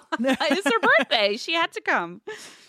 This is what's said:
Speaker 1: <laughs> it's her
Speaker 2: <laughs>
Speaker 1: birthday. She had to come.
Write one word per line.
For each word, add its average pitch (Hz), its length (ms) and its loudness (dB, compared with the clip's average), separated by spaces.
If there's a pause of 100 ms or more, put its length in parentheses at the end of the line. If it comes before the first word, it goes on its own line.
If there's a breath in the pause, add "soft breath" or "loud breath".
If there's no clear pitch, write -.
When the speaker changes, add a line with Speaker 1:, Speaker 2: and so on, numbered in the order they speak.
(120)
Speaker 1:
<laughs> 311 80 -4
it's 277 480 0
her 440 120 2
Speaker 2:
<laughs> 508 200 4
Speaker 1:
birthday. 208 380 0
She - 160 -6
had 339 200 0
to 453 80 -10
come. 190 400 -2 (480 loud breath)